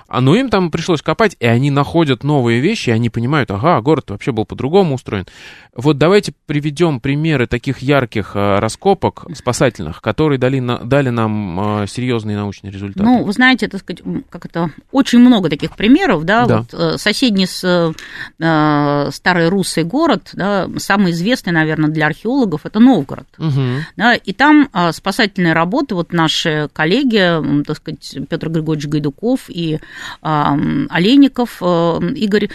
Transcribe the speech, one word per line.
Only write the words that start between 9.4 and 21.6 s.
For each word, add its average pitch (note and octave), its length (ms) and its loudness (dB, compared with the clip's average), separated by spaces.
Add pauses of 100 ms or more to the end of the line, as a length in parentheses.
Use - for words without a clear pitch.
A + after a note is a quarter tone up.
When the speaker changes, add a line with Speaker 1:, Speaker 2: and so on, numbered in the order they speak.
Speaker 1:
которые C#3+ 380 0
дали C3 200 0
на-, B2 200 -4
дали C3+ 280 0
нам, G#2+ 760 -2
э, G2 40 -4
серьёзные A2+ 480 -4
научные G2+ 360 -8
результаты. G2+ 340 -6
Speaker 2:
Ну, A#3 180 2
вы F#3 80 -4
знаете, B3+ 380 0
так G3 100 -10
сказать, F3+ 260 -12
м, E3 240 -6
как - 160 -18
это, E3+ 260 -4 (200)
очень B3+ 280 4
много A#3+ 300 6
таких D3+ 280 -6
примеров, A#3 480 4
да, A3+ 200 2
Speaker 1:
Да. A#2 120 2
Speaker 2:
вот, A2+ 160 -6
э, D#3+ 240 -2
соседний G#3 480 0
с, - 180 -10
э, F3 300 2 (500)
э, D3 680 2
Старой F3 360 0
Руссой E3+ 380 0
город, B3+ 480 0
да, F#3+ 320 -2 (120)
самый F#3+ 340 0
известный, F3+ 420 -2
наверное, D#3 380 0